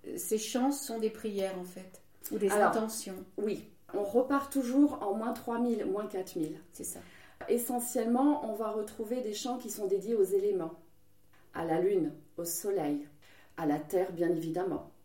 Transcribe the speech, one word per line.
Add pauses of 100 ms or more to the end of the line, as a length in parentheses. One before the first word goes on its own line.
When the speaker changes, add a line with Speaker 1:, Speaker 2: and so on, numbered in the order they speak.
(160)
Speaker 1:
ces
chants
sont
des
prières,
en
fait, (300)
ou
des
Speaker 2:
Alors,
Speaker 1:
intentions ? (220)
Speaker 2:
Oui. (280)
On
repart
toujours
en
moins
trois
mille,
moins
quatre
mille. (120)
Speaker 1:
C'est
ça. (480)
Speaker 2:
Essentiellement,
on
va
retrouver
des
chants
qui
sont
dédiés
aux
éléments, (800)
à
la
lune, (240)
au
soleil, (500)
à
la
terre,
bien
évidemment (140)